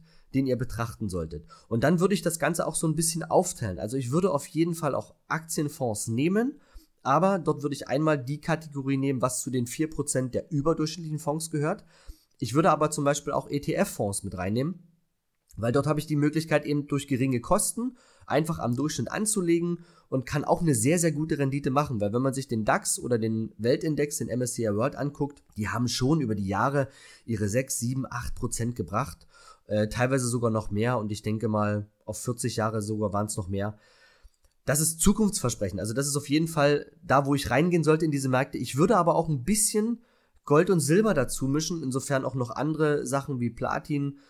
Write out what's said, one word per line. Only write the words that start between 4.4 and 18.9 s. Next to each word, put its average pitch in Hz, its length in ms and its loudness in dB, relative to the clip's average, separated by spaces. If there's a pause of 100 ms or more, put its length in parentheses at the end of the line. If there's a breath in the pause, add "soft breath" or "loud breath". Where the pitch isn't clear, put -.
jeden 165 280 0
Fall 156 200 -2
auch - 200 -6 (120)
Aktienfonds 143 840 -4
nehmen, 180 520 0 (420 soft breath)
aber 180 360 4
dort 151 240 0
würde 143 120 -2
ich - 140 -10
einmal 151 340 2
die 143 200 -6
Kategorie 143 560 -2
nehmen, 135 240 0
was 131 180 0
zu 139 100 -6
den 123 160 0
vier 156 220 -2
Prozent 131 460 -2
der - 180 -4
überdurchschnittlichen 156 680 0
Fonds 160 320 -4
gehört. 156 360 -2 (520 soft breath)
Ich 110 140 -4
würde 170 180 6
aber 156 200 4
zum 151 140 -2
Beispiel 143 280 0
auch 135 180 -2
E-T-F-Fonds 143 720 -2
mit 95 140 -8
reinnehmen, 113 500 -2 (680)
weil 117 160 0
dort 143 140 2
habe 151 120 0
ich 151 80 -4
die 151 100 0
Möglichkeit 151 500 2
eben 143 220 -2
durch 139 200 -2
geringe 131 320 0
Kosten 220 560 0 (300 soft breath)
einfach 143 320 0
am 120 180 -2
Durchschnitt 143 340 -4